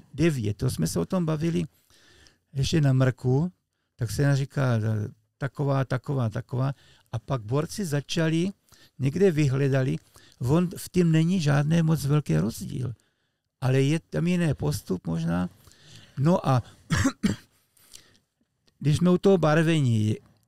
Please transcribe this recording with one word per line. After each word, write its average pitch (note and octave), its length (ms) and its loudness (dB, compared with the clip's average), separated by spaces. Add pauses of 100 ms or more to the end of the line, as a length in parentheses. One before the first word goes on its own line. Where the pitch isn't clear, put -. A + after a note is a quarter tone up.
(140)
devět, B2+ 440 -2
to C3 120 -2
jsme D#3+ 180 -2
se F3 120 -4
o E3+ 60 -2
tom F3 200 -2
bavili D#3+ 380 -2 (880)
ještě C#3+ 280 0
na C#3 120 4
mrku, C3 580 2 (440)
tak A2+ 160 -6
se C#3 240 2
říká, C3+ 440 -2 (580)
taková, C#3 480 -2
taková, C3 440 -4
taková. B2+ 440 -4 (380)
A A#2 80 -6
pak C3+ 220 -6
borci C#3+ 440 -4
začali, D#3+ 640 -2 (500)
někde E3+ 320 2
vyhledali, C3+ 640 0 (440)
on D#3+ 380 2
v - 120 -14
tím F3 220 2
není E3 300 4
žádný D3 400 2
moc D#3+ 240 0
velký D3+ 320 0
rozdíl, D#3+ 560 -4 (680)
ale C3 200 2
je C#3+ 180 2
tam D#3 280 -4
jiný F3 260 0
postup - 540 -4
možná. F2 420 -2 (680)
No E3 320 2
a B2+ 140 2 (260)
<clears throat> - 1900 -6
když C#3+ 180 0
jsme F3 120 2
u F3+ 80 4
toho G3 200 4
barvení, D3+ 760 2 (320)